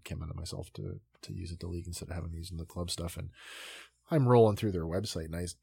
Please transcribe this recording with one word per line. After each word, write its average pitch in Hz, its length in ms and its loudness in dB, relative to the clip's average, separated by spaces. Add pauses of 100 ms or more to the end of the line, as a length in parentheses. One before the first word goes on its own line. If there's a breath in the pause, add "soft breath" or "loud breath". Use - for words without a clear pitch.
Kim 82 180 -6
and 80 120 -6
myself 85 400 -8
to, 95 260 -8 (220)
to - 100 -10
use 87 200 -6
at 85 80 -10
the 87 60 -8
league 87 200 -6
instead - 220 -10
of 87 60 -6
having 85 180 -6
these 82 180 -8
in 85 60 -8
the 82 80 -6
club 87 260 -6
stuff. 85 260 -4
And 87 140 -8 (800 loud breath)
I'm 139 180 6
rolling 113 280 10
through 107 160 0
their 85 140 0
website 85 400 -2
and 82 100 -6
I, 87 100 -2 (160)